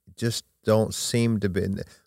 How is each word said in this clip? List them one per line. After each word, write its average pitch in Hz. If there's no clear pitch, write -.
just -
don't 110
seem 117
to 101
be. 92